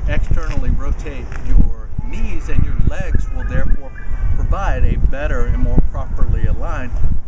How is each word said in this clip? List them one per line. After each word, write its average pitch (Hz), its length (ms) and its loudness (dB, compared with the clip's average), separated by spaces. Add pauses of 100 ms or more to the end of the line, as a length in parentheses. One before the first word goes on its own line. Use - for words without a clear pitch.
externally - 640 0
rotate 131 520 -4 (240)
your - 400 4 (180)
knees, - 440 -2
and - 160 4
your - 100 -2 (140)
legs - 440 -2
will - 120 -6
therefore - 480 2 (420)
provide 165 480 -2
a 135 140 0
better 143 480 0
and 127 140 -2
more 120 200 2 (120)
properly - 540 0
aligned 139 460 -2 (360)